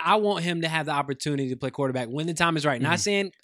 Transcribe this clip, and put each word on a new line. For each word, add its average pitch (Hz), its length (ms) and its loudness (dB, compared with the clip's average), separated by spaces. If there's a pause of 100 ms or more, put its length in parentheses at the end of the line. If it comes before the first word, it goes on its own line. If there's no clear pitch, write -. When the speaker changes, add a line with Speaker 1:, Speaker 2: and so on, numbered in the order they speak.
Speaker 1:
I 175 120 4
want 202 280 0
him 170 180 0
to 165 60 0
have 156 200 0
the 151 60 -2
opportunity 139 560 -2
to 127 80 -4
play 131 120 -4
quarterback 127 380 -2
when 143 180 -4
the 170 80 -2
time 170 240 2
is 147 80 -2
right. 131 160 2
Not 151 120 2
Speaker 2:
Mm-hmm. 175 60 2
Speaker 1:
saying 202 320 0 (120)